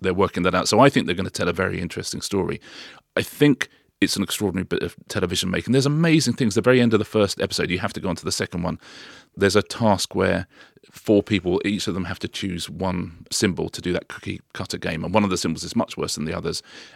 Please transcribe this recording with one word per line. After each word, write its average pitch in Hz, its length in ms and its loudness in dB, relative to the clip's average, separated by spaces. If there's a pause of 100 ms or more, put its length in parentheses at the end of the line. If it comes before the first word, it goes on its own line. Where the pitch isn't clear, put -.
they're 92 120 0
working 92 300 2
that 90 120 4
out. 90 120 2
So 107 140 4
I 139 80 8
think 117 160 2
they're 90 100 -2
gonna 92 140 -4
tell 92 180 -4
a 87 60 0
very 95 260 -2
interesting 90 420 -8
story. 95 380 -2 (560)
I - 60 0
think - 480 2 (300)
it's - 160 2
an 101 60 -2
extraordinary 92 420 -2
bit - 200 -2
of - 120 -6 (120)
television 92 420 -2
making. 90 220 -2
There's 131 160 4
amazing 156 480 4
things. 113 180 0
The 113 80 2
very 127 200 6
end 117 120 4
of 107 60 4
the 104 60 0
first 104 360 0
episode, 90 300 -2
you 90 80 0
have 92 140 -4
to - 60 -8
go 90 100 -4
on 87 60 -2
to - 100 -16
the 92 60 -2
second 92 300 -4
one. 82 180 -4 (560)
There's 98 200 2
a 104 80 4
task - 500 0
where 92 320 0 (460)
four 104 320 2
people, 92 420 0
each 101 220 -2
of 92 80 -2
them 92 100 -4
have 87 140 -8
to 101 80 -6
choose 90 420 -8
one 90 640 -6
symbol 82 380 0
to - 120 -10
do 90 120 -2
that - 140 -4
cookie - 320 -10 (140)
cutter - 240 -8
game. 85 260 -6
And 87 120 -4
one 107 80 6
of 98 80 0
the 90 60 0
symbols 80 260 -4
is 82 120 -10
much - 220 -2
worse - 160 -4
than 76 120 -6
the 82 120 -4
others. 85 240 -6 (340)